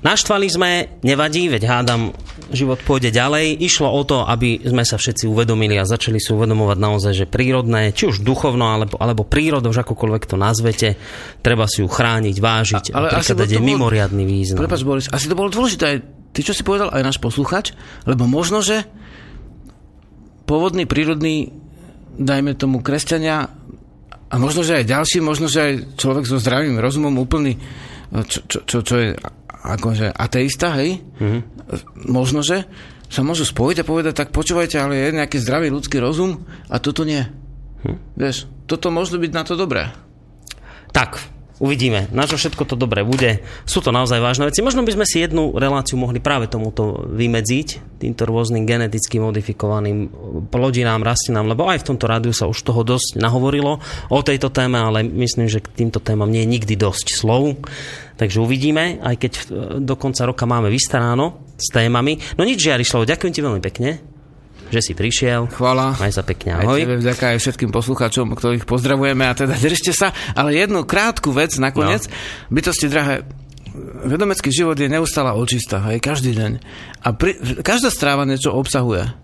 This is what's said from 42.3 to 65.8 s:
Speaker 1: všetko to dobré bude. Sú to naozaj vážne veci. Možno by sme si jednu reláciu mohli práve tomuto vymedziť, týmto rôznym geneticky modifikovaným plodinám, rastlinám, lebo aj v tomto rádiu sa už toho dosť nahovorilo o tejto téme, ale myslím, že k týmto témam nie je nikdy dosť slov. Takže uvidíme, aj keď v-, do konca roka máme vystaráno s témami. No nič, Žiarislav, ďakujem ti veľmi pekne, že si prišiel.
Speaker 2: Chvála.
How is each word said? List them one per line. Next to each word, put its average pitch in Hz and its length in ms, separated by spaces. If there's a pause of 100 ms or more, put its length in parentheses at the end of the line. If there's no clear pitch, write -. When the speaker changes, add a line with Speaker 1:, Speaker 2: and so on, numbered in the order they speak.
Speaker 1:
všetko 147 280
to 131 120
dobré 113 260
bude. 120 380 (240)
Sú - 160
to 175 100
naozaj 123 280
vážne 123 280
veci. 147 140
Možno 254 220
by 226 120
sme 208 100
si 190 140
jednu 160 340
reláciu 135 440
mohli 123 240
práve 131 260
tomuto 110 600
vymedziť, 117 920
týmto 117 260
rôznym 113 400
geneticky 113 540
modifikovaným 104 960 (360)
plodinám, 120 540
rastlinám, 113 460
lebo 117 180
aj 185 160
v - 80
tomto 127 160
rádiu 113 260
sa 113 140
už - 160
toho 120 200
dosť 123 360
nahovorilo 139 640 (260)
o 131 160
tejto 139 280
téme, 127 280
ale 110 240
myslím, 117 460
že 107 120
k - 160
týmto 113 220
témam 107 300
nie 113 160
je 113 80
nikdy 107 240
dosť 98 340
slov. 131 480 (560)
Takže 104 240
uvidíme, 143 640
aj 120 160
keď 123 160
v-, - 120 (360)
do 131 140
konca 131 280
roka 120 220
máme 117 240
vystaráno 123 720 (140)
s - 120
témami. 120 540 (140)
No 165 80
nič, 220 180
Žiarislav, 123 460
ďakujem 165 260
ti 151 80
veľmi 123 180
pekne, 120 380 (680)
že 113 120
si 98 140
prišiel. 120 560
Speaker 2:
Chvála. 131 480